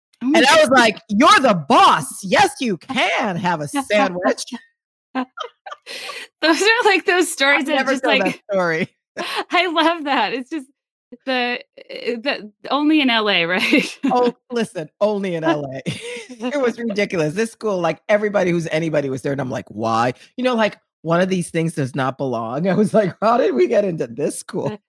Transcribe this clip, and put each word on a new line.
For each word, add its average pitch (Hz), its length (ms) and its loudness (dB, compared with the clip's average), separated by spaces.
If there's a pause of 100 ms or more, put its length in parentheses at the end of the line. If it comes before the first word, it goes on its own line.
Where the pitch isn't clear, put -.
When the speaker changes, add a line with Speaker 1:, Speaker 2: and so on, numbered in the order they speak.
(240)
Speaker 1:
Oh - 40 -2
my 311 120 4
Speaker 2:
And - 80 6
I 311 140 6
was 302 80 4
Speaker 1:
God. 262 100 4
Speaker 2:
like, 226 200 4 (100)
"You're 311 320 6
the 247 120 4 (160)
boss. 262 540 4
Yes, 269 380 2
you 214 160 -2
can 254 580 -2
have 170 260 -2
a 143 60 -6
sandwich." 202 800 -2 (680)
Speaker 1:
<laughs> 262 100 -4 (1160)
Those 311 200 2
are, 440 240 4
like, 381 200 2
those 359 260 2
stories 285 300 2
Speaker 2:
I've 262 60 -4
Speaker 1:
that 302 80 0
Speaker 2:
never 269 180 0
Speaker 1:
just, 262 100 -4
Speaker 2:
told 269 160 2
Speaker 1:
like, 185 140 0 (140)
Speaker 2:
that 208 60 -6
story. 175 340 0 (160)
Speaker 1:
<laughs> - 140 -20 (340)
I 349 160 2
love 330 380 0
that. 240 280 0
It's 254 160 -8
just 285 180 -10 (580)
the, 247 360 -2 (280)
the 233 640 -6 (200)
only 294 300 2
in 262 80 2
L 220 200 2
A, 175 160 2
<laughs> 170 100 -2
right? - 440 0 (120)
Speaker 2:
Oh, 247 220 2 (180)
listen, 208 380 -6 (120)
only 202 340 0
in 160 80 -4
L 160 300 0
A. - 120 -10
<laughs> - 60 -4 (600)
It 285 80 0
was 240 180 0
ridiculous. 190 560 -2
This 220 160 -2
school, 208 280 -4
like, 165 300 -2
everybody 208 420 2
who's 170 160 -2
anybody 151 420 -2
was 131 140 -6
there. 143 80 -2
And 139 100 -4
I'm 127 100 -6
like, 131 180 -8
"Why?" 113 440 0 (240)
You 247 60 -4
know, 254 120 0
like, 214 220 0 (260)
one 165 180 2
of 190 80 2
these 185 200 -2
things 165 260 -2
does 139 200 -4
not 135 220 -2
belong. 127 500 -4
<laughs> - 20 2
I 180 60 2
was 208 180 2
like, 202 280 2
"How 226 160 2
did 311 180 0
we 349 120 4
get 214 180 2
into 160 220 -4
this 165 320 -6
school?" 185 380 -6 (120)